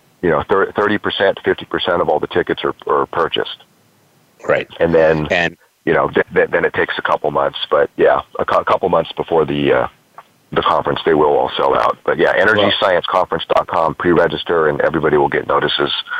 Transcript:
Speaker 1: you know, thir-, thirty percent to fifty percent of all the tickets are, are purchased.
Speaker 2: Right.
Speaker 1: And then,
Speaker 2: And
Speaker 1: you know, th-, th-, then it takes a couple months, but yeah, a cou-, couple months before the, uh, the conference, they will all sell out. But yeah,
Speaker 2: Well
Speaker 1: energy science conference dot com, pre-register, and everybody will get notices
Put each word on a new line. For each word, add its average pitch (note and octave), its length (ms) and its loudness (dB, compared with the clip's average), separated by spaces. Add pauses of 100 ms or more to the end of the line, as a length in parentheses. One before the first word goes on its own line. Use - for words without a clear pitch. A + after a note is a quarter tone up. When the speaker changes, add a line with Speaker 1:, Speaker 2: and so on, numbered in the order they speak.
(220)
Speaker 1:
you F2 80 0
know, D2 140 0
thir-, G2 300 0
thirty G#2 240 0
percent G2 400 -2
to - 60 -20
fifty - 220 -2
percent F2 360 -2
of D#2+ 80 -2
all D2+ 100 0
the D2 80 -6
tickets D#2+ 380 -2
are, C#2+ 100 -2 (120)
are C#2+ 180 0
purchased. - 580 -6 (840)
Speaker 2:
Right. D2 220 -2 (120)
Speaker 1:
And E2 140 0
then, D#2+ 380 4
Speaker 2:
And E2+ 260 0 (280)
Speaker 1:
you E2 80 2
know, - 160 2
th-, - 240 0
th-, E2+ 160 2
then E2 160 0
it D2+ 80 0
takes - 240 -4
a - 40 -8
couple D2+ 300 -2
months, C#2+ 280 -2 (100)
but D2 260 2
yeah, C#2 260 2 (180)
a - 60 -2
cou-, F2+ 200 0
couple F#2+ 240 0
months E2+ 240 0
before D#2 320 0
the, C#2+ 260 0
uh, B1 160 0 (680)
the - 60 0
conference, D2 440 0
they E2 100 4
will D2 220 2
all B1+ 200 0
sell C2+ 180 2
out. A#1 280 0
But C#2+ 140 -2
yeah, D2+ 160 2
Speaker 2:
Well - 80 2
Speaker 1:
energy G2+ 380 2
science F2+ 280 2
conference F#2 400 -2
dot - 200 0
com, D#2+ 280 0
pre-register, E2 720 2
and D2 140 0
everybody D2+ 360 0
will C#2 120 2
get C#2+ 180 -2
notices C#2+ 440 0 (280)